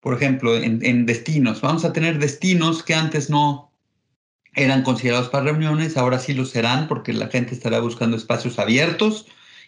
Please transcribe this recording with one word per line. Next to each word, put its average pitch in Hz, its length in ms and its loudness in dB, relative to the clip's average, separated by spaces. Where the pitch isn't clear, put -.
por 131 140 -2
ejemplo, 123 420 0
en, 113 280 0
en 123 200 4
destinos, 117 560 0
vamos 165 240 0
a 156 80 0
tener 160 260 0
destinos 160 640 0
que 160 120 -2
antes 156 340 -2
no 147 420 0
eran 135 280 2
considerados 123 460 0
para 139 160 -2
reuniones, 156 520 0
ahora 127 220 2
sí 135 140 -4
lo 131 120 0
serán 127 440 0
porque - 240 -4
la 110 160 -4
gente 120 260 -2
estará 113 260 -2
buscando 117 360 0
espacios 120 420 -4
abiertos 160 680 2